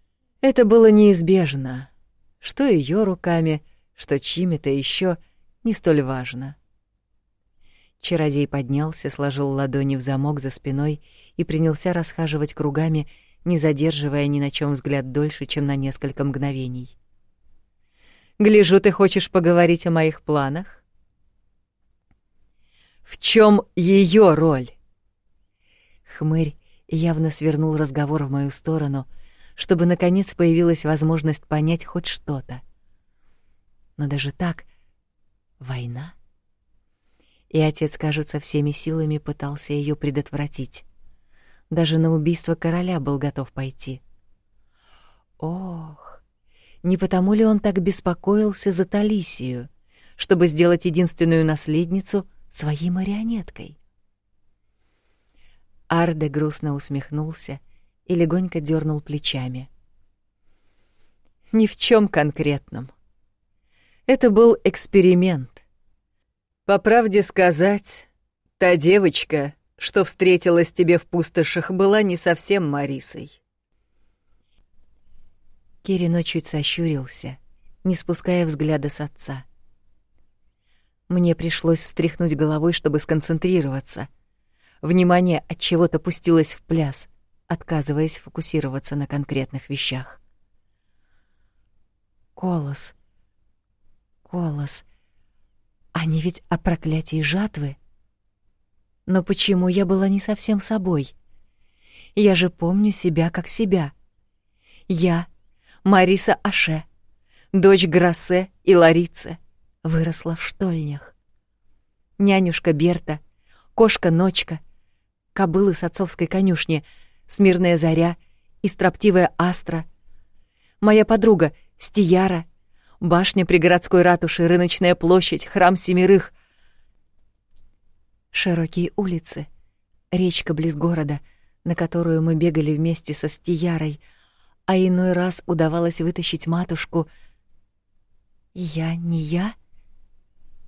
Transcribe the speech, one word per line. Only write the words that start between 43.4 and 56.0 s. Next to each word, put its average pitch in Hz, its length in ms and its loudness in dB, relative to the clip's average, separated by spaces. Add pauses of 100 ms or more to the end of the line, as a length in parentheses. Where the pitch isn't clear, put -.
пойти. 135 500 -12 (1400)
Ох, 165 840 -12 (640)
не 180 120 2
потому 185 380 0
ли 220 100 4
он 214 140 4
так 196 240 -2
беспокоился 196 880 -2
за 180 140 -2
Талисию, 175 840 -4 (460)
чтобы 175 320 2
сделать 170 380 2
единственную 165 600 2
наследницу 170 840 -2 (240)
своей 151 380 -4
марионеткой? 196 840 -6 (2000)
Арде 165 400 -2